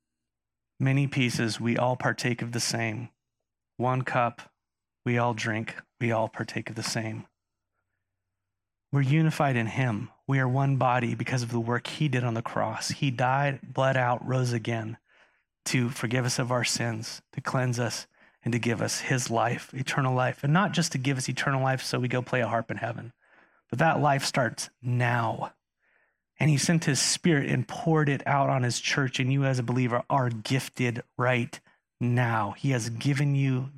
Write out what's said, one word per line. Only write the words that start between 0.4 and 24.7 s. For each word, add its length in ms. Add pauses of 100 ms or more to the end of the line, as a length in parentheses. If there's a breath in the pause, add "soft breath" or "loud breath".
many 260
pieces, 540
we 160
all 200
partake 460
of 100
the 80
same. 500 (640)
One 260
cup, 480 (540)
we 140
all 160
drink, 420 (240)
we 100
all 180
partake 420
of 60
the 60
same. 440 (1600)
We're 100
unified 560
in 120
him. 420 (160)
We 120
are 100
one 280
body 380
because 280
of 80
the 100
work 260
he 220
did 160
on 100
the 80
cross. 480
He 200
died, 520
bled 340
out, 300
rose 260
again 460 (680 soft breath)
to 220
forgive 380
us 120
of 140
our 120
sins, 580 (100)
to 80
cleanse 380
us, 280 (380 soft breath)
and 80
to 60
give 240
us 180
his 300
life, 420
eternal 420
life. 300
And 80
not 200
just 200
to 60
give 180
us 120
eternal 340
life 200
so 160
we 100
go 120
play 200
a 80
harp 220
in 80
heaven, 340 (580 soft breath)
but 80
that 220
life 240
starts 440 (140)